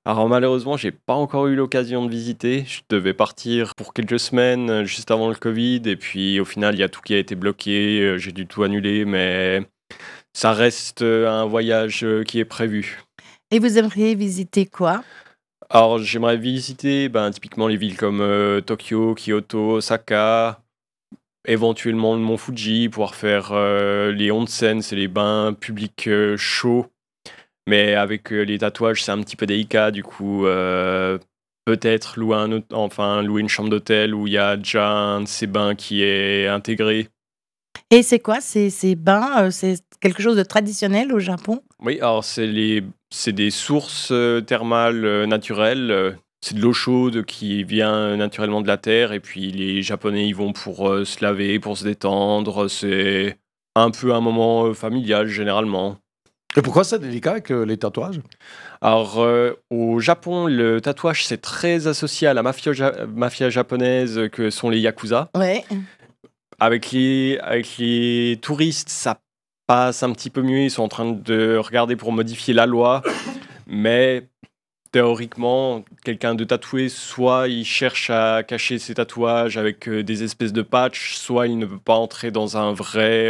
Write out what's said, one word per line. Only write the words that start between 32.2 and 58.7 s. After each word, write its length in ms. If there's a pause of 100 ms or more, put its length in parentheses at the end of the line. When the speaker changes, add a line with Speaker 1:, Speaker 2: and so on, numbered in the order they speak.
Speaker 1:
un 160
autre, 200
enfin, 500
louer 200
une 80
chambre 200
d'hôtel 460
où 120
il 60
y 60
a 180
déjà 320
un 320
de 60
ces 180
bains 300
qui 280
est 440
intégré. 640 (800)
Speaker 2:
Et 100
c'est 180
quoi 220
ces, 300
ces 240
bains ? 500
Euh, 60
c'est 240 (260)
quelque 200
chose 140
de 80
traditionnel 680
au 60
Japon ? 420 (180)
Speaker 1:
Oui, 200
alors 240
c'est 240
les, 360 (280)
c'est 220
des 180
sources, 600
euh, 300
thermales, 640
euh, 220
naturelles. 640
Euh, 200 (300)
c'est 140
de 60
l'eau 120
chaude 520
qui 400
vient 520
naturellement 440
de 60
la 100
terre, 340
et 80
puis 320
les 320
Japonais 440
y 60
vont 200
pour, 360
euh, 160
se 180
laver, 360
pour 180
se 60
détendre. 840
C'est 720 (380)
un 160
peu 240
un 60
moment, 460
euh, 60
familial 540
généralement. 720 (600)
Speaker 3:
Et 60
pourquoi 200
c'est 160
délicat 320
avec, 200
euh, 120
les 140
tatouages ? 440 (600)